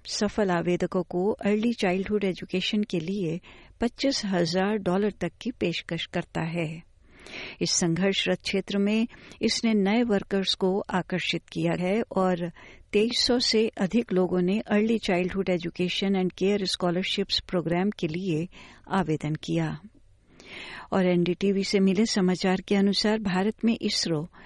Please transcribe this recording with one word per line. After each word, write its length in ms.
सफल 440
आवेदकों 520
को 280
अर्ली 420
चाइल्डहुड 500
एजुकेशन 600
के 160
लिए 400
पच्चीस 440
हजार 520
डॉलर 440
तक 100
की 100
पेशकश 540
करता 360
है। 280
इस 100
संघर्षरत 720
क्षेत्र 360
में 300
इसने 320
नए 300
वर्कर्स 520
को 220
आकर्षित 600
किया 300
है 220
और 320
तेईस 320
सौ 140
से 280
अधिक 360
लोगों 280
ने 180
अर्ली 400
चाइल्डहुड 500
एजुकेशन 640
एंड 160
केयर 340
स्कॉलरशिप्स 760
प्रोग्राम 500
के 180
लिए 400
आवेदन 440
किया। 420
और 140
एनडीटीवी 580
से 160
मिले 260
समाचार 560
के 140
अनुसार 440
भारत 460
में 160
इसरो 380